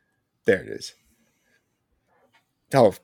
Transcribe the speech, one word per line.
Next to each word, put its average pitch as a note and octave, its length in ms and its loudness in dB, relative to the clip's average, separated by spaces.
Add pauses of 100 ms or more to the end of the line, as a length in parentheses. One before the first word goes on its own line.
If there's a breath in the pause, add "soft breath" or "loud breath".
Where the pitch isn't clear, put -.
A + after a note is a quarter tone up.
(440)
There F#2+ 180 0
it - 60 -18
is. - 260 -16 (1800)
Oh, A#2 300 4